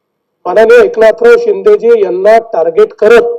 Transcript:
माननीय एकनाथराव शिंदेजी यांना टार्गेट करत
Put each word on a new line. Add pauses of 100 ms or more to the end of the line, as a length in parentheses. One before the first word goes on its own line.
(460)
माननीय
एकनाथराव
शिंदेजी
यांना (140)
टार्गेट
करत (100)